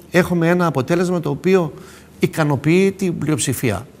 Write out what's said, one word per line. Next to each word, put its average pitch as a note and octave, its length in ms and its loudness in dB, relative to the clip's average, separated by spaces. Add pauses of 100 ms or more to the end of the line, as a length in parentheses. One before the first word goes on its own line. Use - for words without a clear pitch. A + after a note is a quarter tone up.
(100)
έχουμε E3+ 380 2
ένα F3+ 180 2
αποτέλεσμα E3+ 540 0
το D#3 100 -4
οποίο E3+ 420 0 (460)
ικανοποιεί D#3+ 760 2
την F#3 260 -4
πλειοψηφία. B2+ 680 -2 (140)